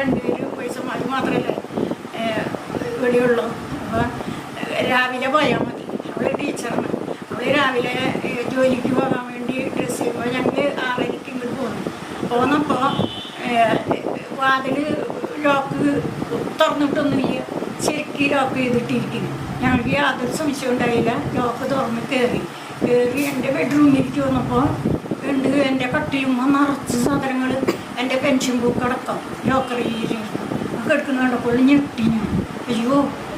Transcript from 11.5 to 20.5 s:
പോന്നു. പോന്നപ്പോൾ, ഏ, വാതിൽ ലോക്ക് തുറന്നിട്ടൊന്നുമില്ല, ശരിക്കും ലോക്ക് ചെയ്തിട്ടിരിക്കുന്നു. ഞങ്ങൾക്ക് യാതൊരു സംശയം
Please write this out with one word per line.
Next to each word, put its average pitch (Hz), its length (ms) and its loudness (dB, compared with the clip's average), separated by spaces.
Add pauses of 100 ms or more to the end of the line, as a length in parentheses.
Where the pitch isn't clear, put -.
പോന്നു. 214 220 -4 (480)
പോന്നപ്പോൾ, 262 560 2 (640)
ഏ, 247 40 -2 (880)
വാതിൽ 269 380 2 (680)
ലോക്ക് 277 360 2 (800)
തുറന്നിട്ടൊന്നുമില്ല, 285 720 2 (500)
ശരിക്കും 294 460 0
ലോക്ക് 269 240 2
ചെയ്തിട്ടിരിക്കുന്നു. 233 760 0 (320)
ഞങ്ങൾക്ക് 254 340 2
യാതൊരു 262 440 0
സംശയം 269 320 -2